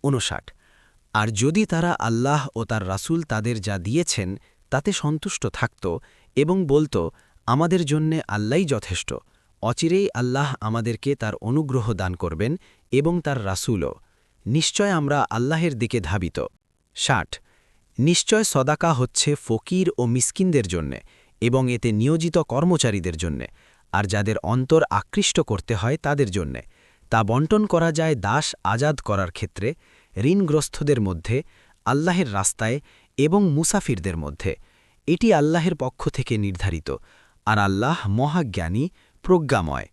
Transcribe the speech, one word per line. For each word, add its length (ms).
ঊনষাট, 480
আর 140
যদি 380
তারা 340
আল্লাহ 560
ও 100
তার 220
রাসূল 360
তাদের 380
যা 160
দিয়েছেন, 600
তাতে 220
সন্তুষ্ট 640
থাকত 440
এবং 320
বলত, 420
"আমাদের 400
জন্যে 420
আল্লাহই 380
যথেষ্ট, 480
অচিরেই 520
আল্লাহ 480
আমাদেরকে 540
তার 200
অনুগ্রহ 580
দান 200
করবেন 440
এবং 300
তার 240
রাসূলও। 500
নিশ্চয় 440
আমরা 400
আল্লাহের 500
দিকে 200
ধাবিত।" 460
ষাট, 440
নিশ্চয় 440
সদাকা 500
হচ্ছে 420
ফকির 600
ও 80
মিসকিনদের 600
জন্যে 320
এবং 300
এতে 200
নিয়োজিত 460
কর্মচারীদের 800
জন্যে, 300
আর 120
যাদের 340
অন্তর 520
আকৃষ্ট 500
করতে 360
হয় 220
তাদের 340
জন্যে। 300
তা 140
বন্টন 420
করা 260
যায় 240
দাস 480
আজাদ 360
করার 320
ক্ষেত্রে, 420
ঋণগ্রস্তদের 840
মধ্যে, 420
আল্লাহের 480
রাস্তায় 460
এবং 340
মুসাফিরদের 680
মধ্যে। 380
এটি 260
আল্লাহের 420
পক্ষ 340
থেকে 280
নির্ধারিত, 580
আর 140
আল্লাহ 380
মহাজ্ঞানী, 840
প্রজ্ঞাময়। 680